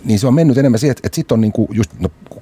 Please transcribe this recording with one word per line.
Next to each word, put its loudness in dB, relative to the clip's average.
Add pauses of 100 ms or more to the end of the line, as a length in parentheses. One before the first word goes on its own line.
niin 2
se 0
on 2
mennyt 2
enemmän 2
siihen, 0
että, -6
et -8
sit -4
on 2
niinku 0
just, -2
no, -2 (320)